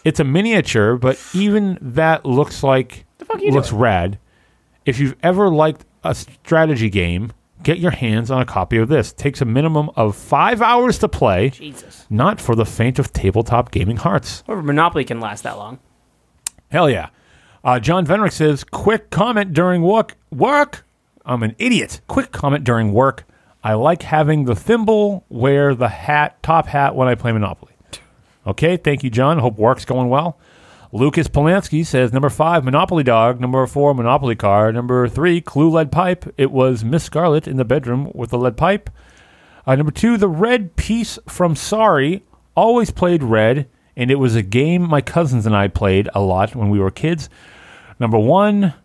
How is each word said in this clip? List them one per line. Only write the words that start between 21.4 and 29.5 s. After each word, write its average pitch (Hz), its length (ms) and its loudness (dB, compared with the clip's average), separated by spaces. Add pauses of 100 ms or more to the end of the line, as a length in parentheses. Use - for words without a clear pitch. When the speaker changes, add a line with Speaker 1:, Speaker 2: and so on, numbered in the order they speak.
Speaker 1:
an 107 160 -2
idiot. 220 480 -2
Quick - 260 -4
comment 143 320 -2
during 113 260 0
work. 131 320 0 (420)
I 107 100 0
like 151 260 0
having 156 420 0
the 120 140 0
thimble 208 720 0
wear 139 440 2
the 120 140 -2
hat, 147 560 -2
top 160 240 0
hat 143 300 -2
when 127 100 2
I 123 80 2
play 120 160 -4
Monopoly. 104 400 -4 (760)
Okay, 160 300 0
thank 143 300 -2
you, 123 40 -2
John. 135 300 2
Hope 117 180 0